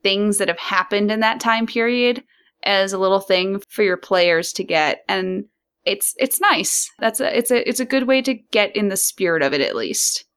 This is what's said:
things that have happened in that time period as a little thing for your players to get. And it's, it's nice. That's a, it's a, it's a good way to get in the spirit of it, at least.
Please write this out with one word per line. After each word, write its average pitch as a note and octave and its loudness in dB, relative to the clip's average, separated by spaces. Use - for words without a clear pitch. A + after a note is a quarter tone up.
things G3+ 0
that F#3 0
have E3+ -2
happened G3+ -2
in A3 -2
that A3+ 0
time A3+ 0
period A#3+ 0
as G3 0
a F#3+ -4
little F#3+ 2
thing G3 0
for - -2
your F#3 2
players F3 2
to F#3+ -6
get. D#3 0
And F#3+ -2
it's, - -2
it's - 0
nice. F4 0
That's A3+ -2
a, - 0
it's A#3 0
a, A#3+ 2
it's B3 -2
a B3+ 0
good C4 0
way C4 4
to C4 -2
get G#3 0
in G3+ 0
the F#3+ -2
spirit E3+ 0
of C#3 2
it, C#3+ 0
at - -2
least. - -4